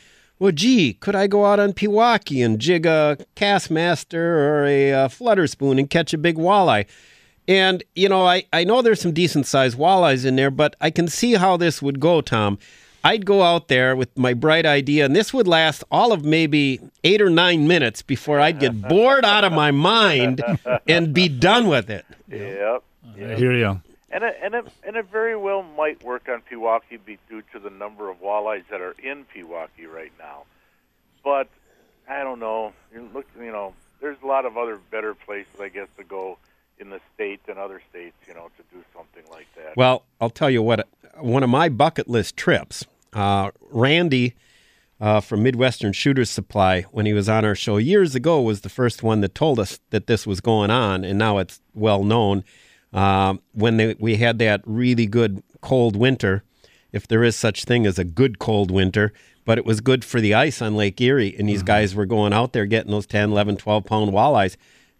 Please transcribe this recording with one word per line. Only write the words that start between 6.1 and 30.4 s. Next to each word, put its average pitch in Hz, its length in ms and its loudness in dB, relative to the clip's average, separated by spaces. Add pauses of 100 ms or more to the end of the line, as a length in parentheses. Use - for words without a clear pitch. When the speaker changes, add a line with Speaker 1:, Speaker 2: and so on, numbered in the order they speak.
Speaker 1:
a 165 60 -2
big 165 180 0
walleye?" 160 500 2 (600)
And, 190 340 2 (140)
you 190 120 2
know, 190 180 2
I, 180 260 2
I 165 100 2
know 214 180 2
there's 226 200 2
some 170 120 -2
decent-sized 139 640 0
walleyes 156 480 2
in 131 120 0
there, 135 160 2
but 147 280 0
I 156 100 0
can 170 180 0
see 240 260 -2
how 185 220 4
this 170 260 -2
would 139 160 -4
go, 160 220 2
Tom. 104 380 0 (440)
I'd 190 240 0
go 196 160 4
out 170 260 2
there 131 280 2
with 127 200 -6
my 127 180 0
bright 156 320 2
idea, 143 380 2
and 139 120 2
this 208 180 0
would 233 140 2
last 160 420 2
all 214 220 2
of 156 120 -2
maybe 147 540 0 (240)
eight 196 180 4
or 196 100 4
nine 170 360 4
minutes 151 360 2
before 147 360 -2
I'd 151 220 2
get 117 280 -2
bored 240 360 4
out 208 180 4
of 190 100 2
my 147 200 2
mind 143 720 2 (220)
Speaker 2:
<laughs> 123 200 -4
Speaker 1:
and 160 260 2
be 175 160 2
done 185 380 2
with 120 240 0
it. 98 140 -12 (240)
Speaker 2:
Yep. 101 540 -6 (340)
Speaker 3:
I - 20 -18
Speaker 2:
Yep. 110 200 -10
Speaker 3:
hear 123 180 2
ya. 104 200 0 (360)
Speaker 2:
And 190 100 -6
it, 226 200 -6
and 202 120 -8
it, 240 120 -8 (200)
and 208 100 -10
it 220 140 -8
very 220 260 -4
well 196 260 -6
might 156 420 -6
work 123 240 -10
on 120 140 -8
Pewaukee 113 640 -6
be 104 140 -20 (100)
due 110 140 -18 (100)
to 120 60 -20
the 101 120 -18
number 101 400 -14
of 85 100 -16
walleyes 104 500 -6
that 98 100 -12
are 90 220 -12
in 139 220 -14 (100)
Pewaukee 82 580 -18
right 80 280 -20
now. 71 220 -20 (840)